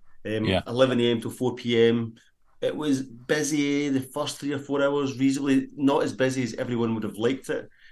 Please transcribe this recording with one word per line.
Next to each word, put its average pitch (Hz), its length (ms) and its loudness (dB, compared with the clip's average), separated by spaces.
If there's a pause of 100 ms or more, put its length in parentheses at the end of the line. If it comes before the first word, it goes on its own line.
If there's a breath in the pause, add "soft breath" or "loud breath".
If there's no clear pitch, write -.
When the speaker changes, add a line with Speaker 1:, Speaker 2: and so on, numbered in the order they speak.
(260)
Speaker 1:
Um, 107 200 -2
Speaker 2:
Yeah. 92 220 2
Speaker 1:
eleven 123 320 4
A 120 120 4
M 117 100 0
till 113 100 -8
four 123 240 -2
P 117 320 2
M. 117 280 0 (460 soft breath)
It 127 140 -2
was 143 280 0
busy 147 880 -2
the 135 120 0
first 131 380 -6
three 143 120 -4
or 135 80 -4
four 139 240 0
hours, 139 340 0
reasonably 135 600 2
not 143 260 4
as 131 80 -2
busy 131 320 0
as 110 120 -4
everyone 117 380 -2
would 107 100 -4
have 101 140 -6
liked 131 320 -2
it. 135 200 -6 (220 soft breath)